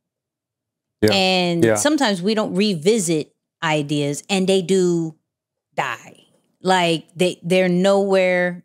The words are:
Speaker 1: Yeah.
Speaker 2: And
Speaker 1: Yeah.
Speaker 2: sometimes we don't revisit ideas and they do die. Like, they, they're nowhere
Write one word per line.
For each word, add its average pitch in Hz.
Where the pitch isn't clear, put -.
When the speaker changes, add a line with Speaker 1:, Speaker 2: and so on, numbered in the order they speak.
Speaker 1:
Yeah. 208
Speaker 2:
And 180
Speaker 1:
Yeah. 110
Speaker 2:
sometimes 247
we 220
don't 208
revisit 180
ideas 147
and 190
they 190
do 175
die. -
Like, 175
they, 180
they're 185
nowhere 185